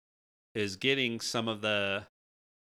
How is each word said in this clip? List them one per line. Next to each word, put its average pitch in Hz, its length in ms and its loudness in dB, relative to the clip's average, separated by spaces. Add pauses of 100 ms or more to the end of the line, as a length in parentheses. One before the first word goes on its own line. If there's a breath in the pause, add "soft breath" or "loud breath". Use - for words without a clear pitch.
(540)
is 101 220 0
getting 127 460 2
some 113 260 -2
of 107 140 -2
the 104 460 0 (580)